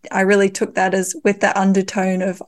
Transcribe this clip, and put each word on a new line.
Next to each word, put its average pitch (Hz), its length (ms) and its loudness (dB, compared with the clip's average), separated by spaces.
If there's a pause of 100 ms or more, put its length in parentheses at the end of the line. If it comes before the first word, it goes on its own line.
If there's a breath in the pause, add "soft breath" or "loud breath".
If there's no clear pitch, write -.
(100)
I 196 120 -2
really 196 280 4
took 202 240 -6
that 185 200 0
as 185 280 -2
with 202 180 0
that - 160 0
undertone 190 640 0
of, 185 260 -6